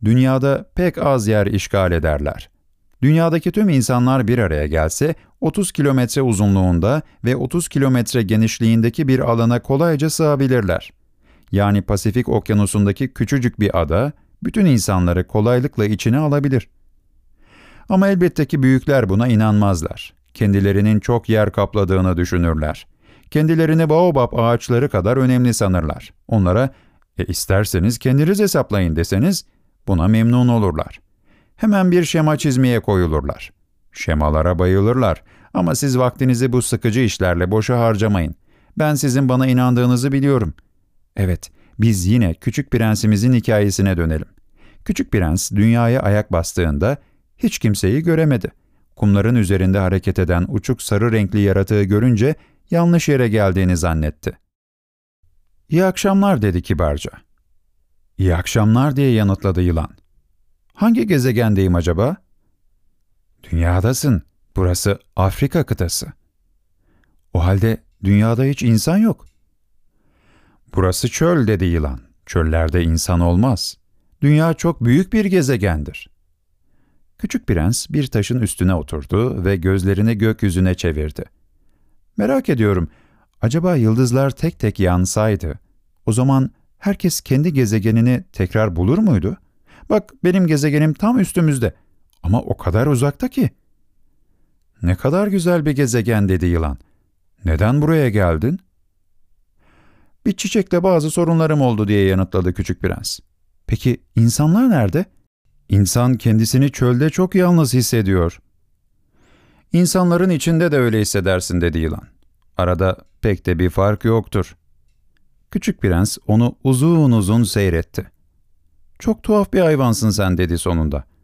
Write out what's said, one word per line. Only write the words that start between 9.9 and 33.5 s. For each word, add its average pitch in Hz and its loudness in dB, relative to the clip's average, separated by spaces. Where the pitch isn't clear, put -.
sığabilirler. 135 -2
Yani 101 2
Pasifik 110 -2
Okyanusu'ndaki 104 0
küçücük 123 -2
bir 98 0
ada 90 0
bütün - 0
insanları 92 0
kolaylıkla 120 0
içine 104 -2
alabilir. 143 -2
Ama 196 2
elbette 175 0
ki 143 -2
büyükler 131 2
buna 104 0
inanmazlar. 104 0
Kendilerinin 101 2
çok 120 -2
yer 107 2
kapladığını 95 0
düşünürler. 82 -2
Kendilerini 160 2
baobab 151 2
ağaçları 120 0
kadar 104 -2
önemli 127 2
sanırlar. 90 -4
Onlara, 107 0
"E, 92 -6
isterseniz 101 -2
kendiniz 156 0
hesaplayın." 104 -2
deseniz 101 -2
buna 90 0
memnun 117 2
olurlar. 101 -2
Hemen 196 0
bir 175 2
şema 156 0
çizmeye 127 0
koyulurlar. 78 -2